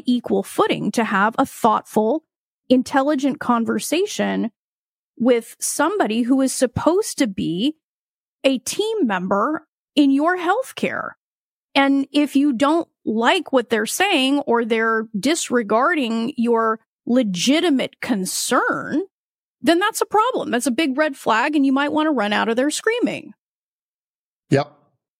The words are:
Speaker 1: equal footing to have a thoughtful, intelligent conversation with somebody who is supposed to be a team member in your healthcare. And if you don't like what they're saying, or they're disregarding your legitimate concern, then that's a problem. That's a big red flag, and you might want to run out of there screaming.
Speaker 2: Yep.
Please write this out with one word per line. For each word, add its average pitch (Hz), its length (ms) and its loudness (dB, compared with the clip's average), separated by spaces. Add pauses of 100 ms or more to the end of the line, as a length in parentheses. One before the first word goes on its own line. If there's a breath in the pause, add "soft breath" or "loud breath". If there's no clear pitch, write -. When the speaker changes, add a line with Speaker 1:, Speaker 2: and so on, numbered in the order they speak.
Speaker 1:
equal 226 380 0
footing - 480 -2
to 233 120 0
have 208 360 0
a 269 60 0
thoughtful, 220 800 0 (460)
intelligent 269 720 2
conversation 220 1120 -2 (640)
with 233 420 0
somebody 285 640 -2
who 254 200 2
is 262 120 0
supposed - 640 0
to 262 100 2
be 190 480 -2 (680)
a 269 160 2
team 427 480 -2
member 202 600 -2 (280)
in 285 160 6
your 311 260 2
healthcare. 359 760 -4 (640)
And 277 380 2
if 294 240 2
you 277 180 4
don't 277 340 0 (160)
like 247 480 0
what 247 180 2
they're 220 160 0
saying, 285 540 0
or 233 240 0
they're 226 440 0 (120)
disregarding 240 1160 0
your 226 420 0 (280)
legitimate 247 920 0
concern, 247 1000 -2 (600)
then 339 180 2
that's 415 220 -2
a 453 40 -2
problem. 453 460 -2
That's 240 160 -2
a 269 40 2
big 262 260 -2
red 302 200 -2
flag, 240 380 0
and 277 100 2
you 269 80 2
might 285 180 0
want 302 160 0
to 320 40 2
run 208 220 -2
out 208 160 0
of 226 60 -2
there 262 140 0
screaming. - 640 -4 (1200)
Speaker 2:
Yep. - 200 0 (480)